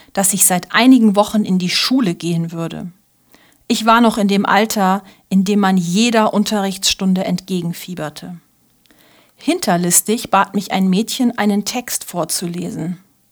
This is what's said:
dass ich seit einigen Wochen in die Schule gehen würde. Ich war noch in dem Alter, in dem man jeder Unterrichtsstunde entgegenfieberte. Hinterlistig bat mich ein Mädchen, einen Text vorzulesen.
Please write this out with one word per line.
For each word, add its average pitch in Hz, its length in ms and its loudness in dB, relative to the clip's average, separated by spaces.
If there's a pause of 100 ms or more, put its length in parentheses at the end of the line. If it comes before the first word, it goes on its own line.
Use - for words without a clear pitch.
(120)
dass 196 220 0
ich 190 100 0
seit 180 280 -2
einigen 226 420 6
Wochen 208 300 2
in 185 160 0
die 180 100 -4
Schule 226 460 0
gehen 165 340 -4
würde. 165 400 -8 (800)
Ich 220 160 -2
war 226 160 6
noch 220 160 4
in 202 120 0
dem 202 180 2
Alter, 202 560 2 (260)
in 196 140 2
dem 202 160 2
man 190 180 4
jeder 214 560 2
Unterrichtsstunde 196 920 -2
entgegenfieberte. 170 1120 -8 (1000)
Hinterlistig 214 960 -2
bat 196 240 2
mich 196 160 -6
ein 190 180 0
Mädchen, 226 480 -2
einen 208 280 0
Text - 400 -8
vorzulesen. 175 960 -6 (320)